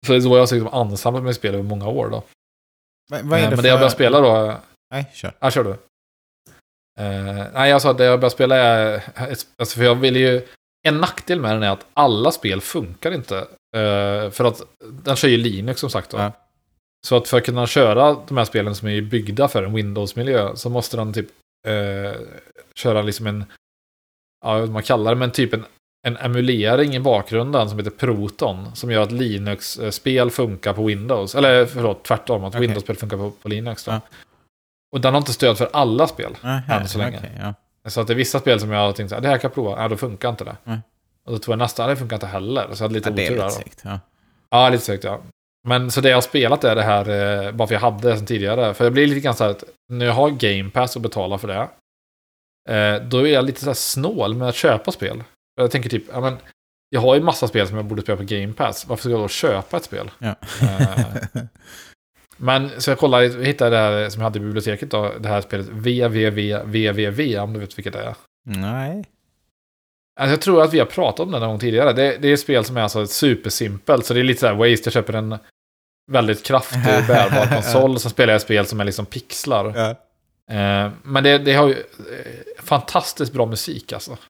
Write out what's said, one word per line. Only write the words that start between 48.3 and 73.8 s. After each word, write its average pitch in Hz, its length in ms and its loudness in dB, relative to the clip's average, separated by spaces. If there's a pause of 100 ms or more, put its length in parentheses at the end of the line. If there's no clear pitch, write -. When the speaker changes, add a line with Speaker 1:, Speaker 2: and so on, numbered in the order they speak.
Speaker 1:
För - 100 0
jag 120 100 4
blir 143 140 6
lite 139 140 0
grann 135 140 -2
så - 80 0
här 107 80 2
att - 120 -8 (260)
när 123 160 -4
jag 120 80 2
har 139 160 4
Game 101 400 0
Pass 127 260 -2
och 120 60 -8
betalar 101 360 -4
för 104 100 -8
det, 101 200 -4 (1080)
eh, 104 280 2
då 127 240 2
är 151 60 4
jag 127 120 2
lite 135 160 -4
så 131 40 -6
här 139 80 -2
snål 135 640 -2
med 123 140 -2
att 120 60 -4
köpa 135 360 2
spel. 113 320 -8 (320)
Jag 123 160 2
tänker 120 180 -2
typ, 113 220 -4
ja, 127 100 -8
men 127 160 -2 (520)
jag 123 120 0
har 127 140 6
ju 151 60 4
massa 131 260 0
spel 104 200 0
som 98 100 -6
jag 107 80 -6
borde 104 160 -6
spela 101 160 -4
på 101 60 -8
Game 101 300 -6
Pass. 110 340 -4
Varför 113 140 -6
ska 123 80 -4
jag 117 100 0
då 104 80 -2
köpa 107 500 -2
ett 165 60 -6
spel? 101 360 -12
Speaker 2:
Ja. 110 160 -6 (260)
Speaker 1:
Eh, 98 440 0 (300)
Speaker 2:
<laughs> 120 60 -8 (960)
Speaker 1:
men 131 440 -2
så 143 100 0
jag 131 60 0
kollade, 127 280 6
jag 123 200 -2
hittade 139 260 2
det 113 60 4
här 107 320 2
som 107 120 -8
jag 110 40 -2
hade 107 140 -2
i - 20 -6
biblioteket 107 500 -6
då, 104 280 -2
det 107 100 -8
här 104 120 0
spelet 98 300 -8
V 120 360 0
V 110 220 2
V 104 360 -2
V 107 260 0
V 104 180 0
V, 117 300 -2
om 104 140 -4
du 110 60 -8
vet 98 180 -12
vilket 101 160 -10
det 104 100 -10
är. 113 120 -10 (300)
Speaker 2:
Nej. 131 600 -8 (1120)
Speaker 1:
Alltså, 135 140 2
jag 156 80 0
tror 175 220 6
att 156 100 2
vi 160 60 4
har 120 60 4
pratat 139 340 -2
om 180 120 -4
det 139 80 -4
någon 113 100 -2
gång 107 100 -4
tidigare. 117 340 2
Det, 131 240 2
det 143 100 0
är 143 60 6
ett 143 60 2
spel 127 260 2
som 123 120 -6
är 117 40 0
alltså 107 260 -2
supersimpelt, 117 1000 0